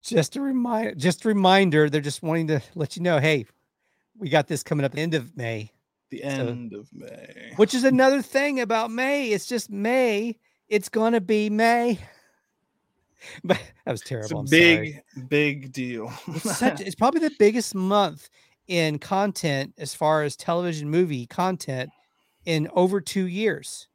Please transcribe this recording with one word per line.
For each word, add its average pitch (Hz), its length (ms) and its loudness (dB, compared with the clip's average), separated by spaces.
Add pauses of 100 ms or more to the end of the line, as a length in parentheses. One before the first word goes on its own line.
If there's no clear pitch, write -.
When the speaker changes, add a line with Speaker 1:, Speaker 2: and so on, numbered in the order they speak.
Speaker 1:
Just 165 340 0
a 277 40 -4
remi-, 240 540 -2
just 160 300 -2
a 220 40 2
reminder, 185 640 6
they're 151 100 0
just 143 220 -8
wanting 165 260 -2
to 151 120 2 (160)
let 156 200 -6
you 170 60 -8
know, 175 160 2
"Hey, 143 260 2 (720)
we 208 120 -8
got 147 180 4
this 151 160 -4
coming 147 220 -2
up 135 80 0
at - 40 -10
the 151 60 -2
end 165 120 -2
of 156 220 -4
May." 113 360 -6 (380)
Speaker 2:
The 127 100 -12
Speaker 1:
So, 135 80 -10
Speaker 2:
end 123 440 -6
of 104 200 -16
May. - 640 -20
Speaker 1:
which 208 180 4
is 247 80 0
another 262 400 6
thing 269 380 -2
about 226 320 -2
May. 262 380 -2
It's 202 160 -2
just 233 220 -6
May. 220 720 0 (300)
It's 208 200 0
gonna 226 320 2
be 214 300 0
May. 233 540 2
<laughs> - 40 -20 (1300)
But - 160 2 (260)
that - 60 -6
was 113 120 -6
Speaker 2:
It's - 80 -14
a 131 40 -6
Speaker 1:
terrible. 107 260 -8
I'm 135 60 -8
Speaker 2:
big, 165 320 8
Speaker 1:
sorry. 147 240 -8 (260)
Speaker 2:
big 143 440 -2
deal. 123 480 -8
<laughs> - 80 -16
Speaker 1:
It's 170 300 -6
such, 254 220 0
it's 190 140 -10
probably 277 260 2
the 302 200 -2
biggest 214 340 2
month 190 540 0 (400)
in 160 320 0
content 175 760 -2
as 143 160 -12
far 156 280 2
as 147 140 -4
television 170 540 -4
movie 151 360 0
content 151 640 -4 (540)
in 160 280 0
over 185 280 2
two 190 260 -4
years. 180 680 -6